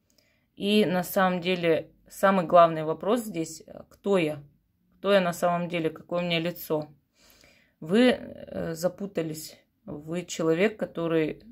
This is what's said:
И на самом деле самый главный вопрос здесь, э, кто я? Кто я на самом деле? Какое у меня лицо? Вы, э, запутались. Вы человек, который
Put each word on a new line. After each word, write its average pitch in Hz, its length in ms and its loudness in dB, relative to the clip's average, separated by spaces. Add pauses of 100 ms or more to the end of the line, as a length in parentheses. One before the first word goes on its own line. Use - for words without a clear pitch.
(540)
И 208 300 2
на 180 180 0
самом 180 380 0
деле 170 500 0 (180)
самый 196 380 2
главный 165 380 6
вопрос 175 380 -2
здесь, 165 440 -8
э, - 240 -18
кто 196 280 0
я? 151 220 -2 (580)
Кто 196 140 0
я 196 80 6
на 175 120 0
самом 175 360 -2
деле? 165 220 -2
Какое 175 320 -6
у - 20 -4
меня 170 140 0
лицо? 160 500 -4 (920)
Вы, 214 300 4
э, - 640 -6
запутались. 165 840 -6 (280)
Вы 160 400 -10
человек, 175 540 0
который 165 720 -2